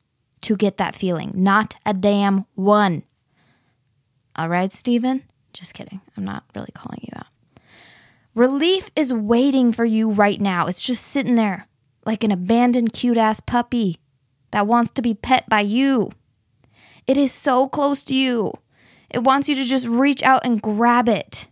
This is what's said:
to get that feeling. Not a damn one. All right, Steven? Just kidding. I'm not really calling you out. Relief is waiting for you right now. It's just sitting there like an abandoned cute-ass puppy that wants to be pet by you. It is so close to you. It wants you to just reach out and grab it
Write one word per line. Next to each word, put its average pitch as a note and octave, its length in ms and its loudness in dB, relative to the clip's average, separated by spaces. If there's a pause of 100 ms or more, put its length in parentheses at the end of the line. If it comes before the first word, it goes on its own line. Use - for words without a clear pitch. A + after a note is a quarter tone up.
(420)
to G#3+ 140 0
get G3+ 200 0
that - 180 -4
feeling. F3+ 400 -6
Not G3 420 2 (100)
a G#3 80 0
damn G3+ 500 2 (100)
one. G3 500 2 (1300)
All E3 120 -4
right, F3+ 240 0
Steven? B3 500 -2 (320)
Just - 180 -16
kidding. - 300 -16 (140)
I'm G3 80 -8
not - 200 -8 (100)
really - 200 -12
calling - 260 -16
you - 160 -16
out. - 120 -16 (1040)
Relief C#4 600 2
is C#4+ 160 0
waiting A#3+ 600 2
for A#3 140 0
you A3 240 2
right G#3 280 2
now. F3+ 280 0
It's - 160 -4
just B3 240 -4
sitting B3 300 0
there G#3 300 -2 (380)
like G#3+ 180 -4
an G#3+ 80 2
abandoned A#3 640 2
cute-ass A3+ 480 0
puppy A#3+ 560 -2 (540)
that G#3 160 0
wants A#3 260 2
to B3 100 -4
be A3+ 120 0
pet - 340 0
by G#3+ 140 2
you. A#3+ 480 0 (960)
It C4+ 100 2
is C#4 160 2
so C4 360 0
close C#4+ 340 -2
to - 120 -6
you. B3+ 380 0 (560)
It A#3+ 160 -4
wants C4+ 240 2
you D4 60 0
to C4+ 100 -2
just B3+ 220 0
reach C4 360 2
out C4 220 4
and A#3 160 0
grab A#3 480 0
it - 440 -4